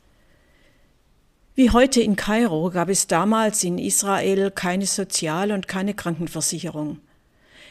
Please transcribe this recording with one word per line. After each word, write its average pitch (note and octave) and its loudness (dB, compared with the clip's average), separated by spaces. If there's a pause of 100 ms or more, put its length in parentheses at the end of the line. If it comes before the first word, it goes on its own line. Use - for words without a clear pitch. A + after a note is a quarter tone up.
(1500)
Wie B3+ 6
heute B3 6
in G#3+ 2
Kairo F#3+ 0
gab E3+ -2
es F#3+ 0
damals G#3 2
in F3 -2
Israel G3 0
keine F#3+ -2
Sozial- F#3 -2
und G3 -4
keine G3 -4
Krankenversicherung. D#3+ -6 (680)